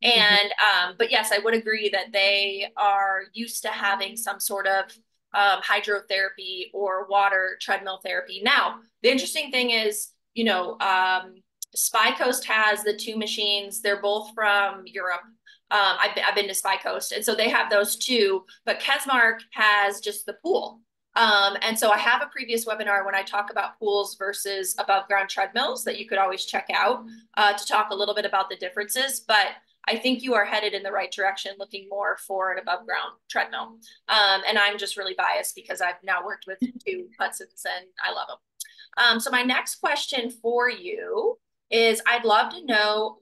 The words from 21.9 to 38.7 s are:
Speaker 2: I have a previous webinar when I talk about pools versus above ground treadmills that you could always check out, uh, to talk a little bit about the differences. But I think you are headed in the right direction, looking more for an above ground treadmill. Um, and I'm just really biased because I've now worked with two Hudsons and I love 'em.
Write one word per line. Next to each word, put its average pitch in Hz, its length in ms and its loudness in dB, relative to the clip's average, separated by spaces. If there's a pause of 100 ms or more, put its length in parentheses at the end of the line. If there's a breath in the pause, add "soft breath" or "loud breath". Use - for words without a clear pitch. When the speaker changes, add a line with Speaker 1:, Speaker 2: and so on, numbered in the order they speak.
Speaker 2:
I 208 80 6
have 247 240 4
a 285 80 -8
previous 233 340 -4
webinar 208 400 0
when 196 80 -4
I 196 80 2
talk 202 300 -4
about - 260 -4
pools 202 380 0
versus 196 640 -6
above 196 280 2
ground 196 220 0
treadmills 226 540 -2
that 185 160 -4
you 240 80 -12
could 196 100 -2
always 190 280 0
check - 280 -4
out, 226 320 0 (320 loud breath)
uh, 208 160 4
to - 140 -8
talk 214 240 2
a 196 40 -6
little 202 200 -2
bit 202 100 -2
about 196 240 0
the 185 60 -10
differences. 208 640 -4
But 208 300 4 (380)
I 226 100 0
think 247 260 0
you 254 100 0
are 202 120 4
headed 214 280 -2
in 190 80 -4
the 196 100 -8
right 190 200 -4
direction, 196 480 -2
looking 196 280 -14
more 196 380 -4
for 190 280 -2
an 185 40 -8
above 180 300 -6
ground 160 240 -4 (180)
treadmill. - 480 -6 (320 loud breath)
Um, 196 380 4
and 214 100 2
I'm 208 220 2
just 202 180 -8
really 190 180 -6
biased 190 400 -2
because 185 260 -10
I've 180 220 -4
now 185 220 -2
worked 202 220 -10
with 190 100 -10 (260)
two - 260 -6 (100)
Hudsons - 440 -8 (140)
and 185 80 -14 (180)
I 185 80 -4
love - 200 -8
'em. - 60 -14 (600 loud breath)